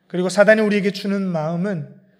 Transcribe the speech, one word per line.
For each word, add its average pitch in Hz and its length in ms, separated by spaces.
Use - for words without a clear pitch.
그리고 180 220
사단이 202 320
우리에게 208 300
주는 196 300
마음은, 170 760